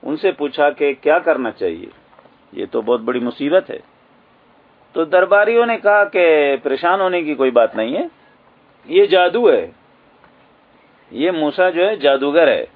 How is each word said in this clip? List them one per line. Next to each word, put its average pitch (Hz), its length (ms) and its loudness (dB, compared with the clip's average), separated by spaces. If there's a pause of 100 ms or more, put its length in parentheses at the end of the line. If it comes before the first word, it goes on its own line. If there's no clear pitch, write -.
ان 143 140 -8
سے 190 180 -2
پوچھا 147 380 -2
کہ 143 200 -2 (100)
کیا 151 180 2
کرنا 135 320 -2
چاہیے، 85 360 -8 (640)
یہ 92 200 -10
تو 120 100 -4
بہت 117 200 -2
بڑی 123 200 -4
مصیبت 143 480 -2
ہے۔ - 80 -14 (1160)
تو 165 120 0
درباریوں 202 600 2
نے 233 120 -4
کہا 208 280 2
کہ 185 180 0 (380)
پریشان 170 380 -2
ہونے 180 220 -2
کی 151 120 -6
کوئی 131 180 0
بات 117 240 2
نہیں 113 200 -4
ہے، 349 100 -6 (840)
یہ 190 180 4
جادو 190 440 2
ہے، 101 160 0 (1400)
یہ 139 220 -4
موسیٰ 165 420 -2
جو 175 140 0
ہے 214 100 -4
جادوگر 143 500 2
ہے 85 160 0 (120)